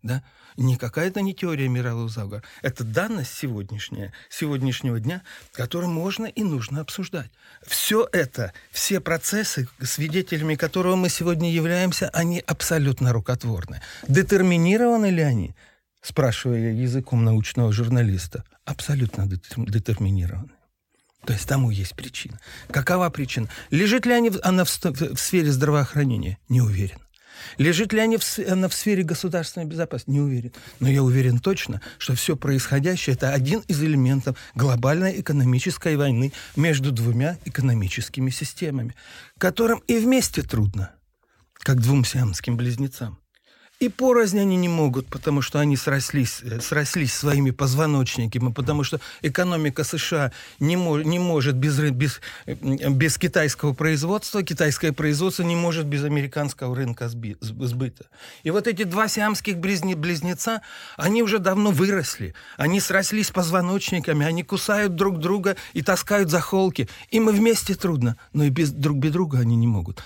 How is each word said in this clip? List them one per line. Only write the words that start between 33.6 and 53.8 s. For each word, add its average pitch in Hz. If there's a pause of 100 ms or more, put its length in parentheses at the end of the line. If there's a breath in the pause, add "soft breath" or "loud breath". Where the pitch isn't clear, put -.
из 151
элементов 135 (180 loud breath)
глобальной 139
экономической 147
войны 135 (240 loud breath)
между 143
двумя 120
экономическими 123
системами, 135 (440 loud breath)
которым 226
и 233
вместе 240
трудно, 101 (640)
как 131
двум 127
сиамским 120
близнецам. 123 (640 soft breath)
И 247
порознь 240
они 196
не 175
могут, 143
потому 143
что -
они 147
срослись, 139
э, 117
срослись 147
своими 143
позвоночниками, 127
потому 139
что 139 (200 loud breath)
экономика 160
С 151
Ш -
А 139 (280 loud breath)
не 160
мо-, 160
не 165
может 147
без 139
ры-, 151
без, 131 (260 loud breath)
э, -
м, 135
без 151
китайского 151
производства, 165